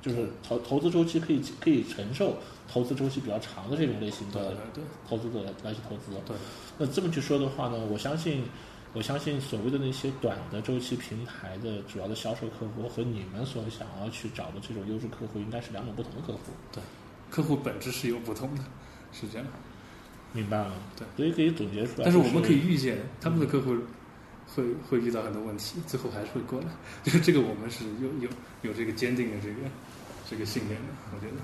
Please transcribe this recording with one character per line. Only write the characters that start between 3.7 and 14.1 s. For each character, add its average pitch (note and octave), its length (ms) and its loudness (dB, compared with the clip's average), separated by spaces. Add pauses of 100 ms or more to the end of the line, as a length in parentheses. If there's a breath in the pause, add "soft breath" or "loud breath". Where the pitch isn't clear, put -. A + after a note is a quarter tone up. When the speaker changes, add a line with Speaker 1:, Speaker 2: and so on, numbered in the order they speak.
Speaker 1:
这 D#3 100 4
种 G#2+ 140 0
类 G#2 100 0
型 G2+ 200 -6
的 G2 180 -2
Speaker 2:
对， - 0 -
对， G2+ 80 -6 (180)
对。 D3 80 -8 (240)
Speaker 1:
投 A2+ 100 0
资 A#2 140 -2
者 G#2 140 -2 (180)
来 A2 100 -4
去 G#2+ 140 -6
投 - 100 -6
资。 G#2 140 -10 (140)
Speaker 2:
对。 A2+ 100 -6 (420 loud breath)
Speaker 1:
那 D3+ 80 2
这 C3+ 160 2
么 F3+ 80 2
去 D#3 120 2
说 C#3+ 180 4
的 C3+ 80 4
话 C3+ 220 0
呢， A#2+ 80 0
我 G#2+ 200 0
相 C#3+ 200 0
信， D#3 260 2 (500 loud breath)
我 A2+ 80 -2
相 C#3 180 0
信 C#3+ 200 0
所 A#2+ 220 -2
谓 A#2+ 100 2
的 C#3+ 60 2
那 C3+ 140 2
些 C3 200 -2 (100)
短 G2+ 160 2 (140)
的 G#2 100 -4
周 B2+ 180 2
期 B2 160 -2
平 A2+ 300 -6
台 F#2+ 340 -8
的 G#2+ 240 -4
主 - 160 -8
要 F#2 80 -4
的 A2 80 -2
销 A2+ 200 -2
售 A#2+ 140 -4
客 A2+ 260 -6
户 A2+ 140 -4
和 A#2 140 -2
你 A2+ 200 -2 (100)
们 A2+ 120 -2
所 A#2+ 240 -4
想 - 180 -8 (140)
要 A2 80 -4
去 A2+ 200 -6